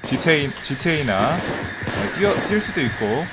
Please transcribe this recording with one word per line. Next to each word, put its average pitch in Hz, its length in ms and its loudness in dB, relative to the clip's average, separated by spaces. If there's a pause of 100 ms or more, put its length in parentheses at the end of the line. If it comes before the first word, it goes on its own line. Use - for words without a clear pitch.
지티에이, 143 460 2
지티에이나, 139 640 0
어, - 960 -2
뛰어, 196 160 4 (160)
뛸 214 120 2
수도 - 220 -4
있고. 113 500 0